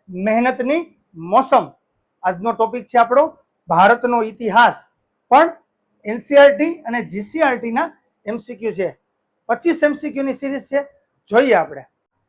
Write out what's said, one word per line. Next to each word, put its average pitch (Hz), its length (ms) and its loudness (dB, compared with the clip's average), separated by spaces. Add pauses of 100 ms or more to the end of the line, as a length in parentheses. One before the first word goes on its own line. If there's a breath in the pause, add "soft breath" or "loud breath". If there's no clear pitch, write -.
(280)
મહેનતની 254 540 0 (520)
મોસમ. 247 320 2 (580)
આજનો 185 300 -4
ટોપિક 226 380 -4
છે 247 100 2
આપણો 247 220 2 (460)
ભારતનો 233 480 2 (140)
ઇતિહાસ, 220 460 2 (540)
પણ 311 200 4 (540)
એન 214 220 -8
સી 285 140 6
આર 285 140 8
ટી 311 180 -2 (140)
અને 233 120 -6 (120)
જી 202 180 -10
સી 320 140 -2
આર 262 140 0
ટી 233 200 -8
ના 330 120 -2 (360)
એમ 220 200 -8
સી 233 140 -16
ક્યુ 214 200 -6
છે. 180 100 -4 (600)
પચીસ 320 340 -2
એમ 294 120 2
સી 294 180 -10
ક્યુ 277 120 -6
ની 262 160 -6
સિરીઝ 277 280 -8
છે, 277 100 -2 (520)
જોઈએ 240 280 2
આપણે. 147 240 -8 (460)